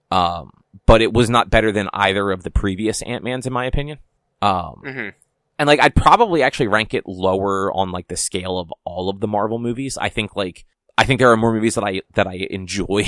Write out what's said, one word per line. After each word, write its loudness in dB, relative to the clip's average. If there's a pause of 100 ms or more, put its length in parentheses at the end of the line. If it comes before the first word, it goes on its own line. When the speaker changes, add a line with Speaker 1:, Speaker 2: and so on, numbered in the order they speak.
(100)
Speaker 1:
Um, 0 (340)
but 6
it 2
was 2
not 2
better 4
than -2
either 0
of -6
the -10
previous -2
Ant-Mans, -8
in -8
my -4
opinion. -6 (420)
Um, -2
Speaker 2:
Mm-hmm. -10 (500)
Speaker 1:
and, 0
like, 6
I'd 4
probably 4
actually 0
rank 0
it -4
lower 0
on, -2
like, -10
the -8
scale -4
of -8 (120)
all -6
of -6
the -2
Marvel -2
movies. -6
I -2
think, -6
like, -6 (320)
I 2
think 0
there 6
are 6
more 2
movies 0
that -2
I, -4 (140)
that 0
I -8
enjoy -2